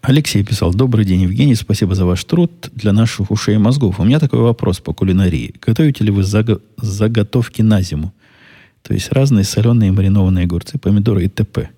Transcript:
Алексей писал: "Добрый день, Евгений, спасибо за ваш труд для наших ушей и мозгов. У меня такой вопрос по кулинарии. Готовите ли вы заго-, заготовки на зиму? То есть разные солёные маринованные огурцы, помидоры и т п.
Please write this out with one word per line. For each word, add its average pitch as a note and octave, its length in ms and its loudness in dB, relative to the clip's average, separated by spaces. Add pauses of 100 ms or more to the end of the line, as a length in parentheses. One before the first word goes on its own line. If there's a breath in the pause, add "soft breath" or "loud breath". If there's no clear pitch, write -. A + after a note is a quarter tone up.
Алексей C3+ 420 0
писал: F2+ 300 -2
"Добрый A2 300 2
день, F#2 180 2
Евгений, A2+ 320 2
спасибо G#2 400 -2
за F#2+ 100 0
ваш F2+ 200 0
труд - 500 -2
для G#2 180 -2
наших A2 380 0
ушей G#2+ 240 -2
и G#2+ 40 2
мозгов. A2 400 0
У E2+ 60 0
меня C3+ 160 2
такой C#3 200 0
вопрос A#2 400 0
по E2+ 120 -8
кулинарии. F#2+ 640 0 (100)
Готовите C#3 400 0
ли G#2+ 60 2
вы G2+ 120 0
заго-, G#2+ 380 0 (160)
заготовки A2 880 -2
на A2 180 2
зиму? F2 320 -6 (720 soft breath)
То - 100 -8
есть - 200 -6
разные C3+ 320 2
солёные A2 480 2
маринованные F#2+ 520 2
огурцы, F2 340 -6
помидоры G2+ 460 0
и G2+ 40 -2
т G#2+ 160 -4
п. - 340 -8